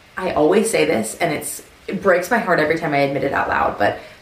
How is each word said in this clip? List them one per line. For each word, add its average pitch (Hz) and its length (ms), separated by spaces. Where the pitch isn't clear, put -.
I 185 160
always 185 380
say 156 160
this, 208 320
and - 160
it's, - 280
it - 140
breaks 180 300
my 240 80
heart 175 220
every 160 180
time 156 160
I 139 60
admit 139 240
it 139 100
out - 160
loud, - 280
but - 200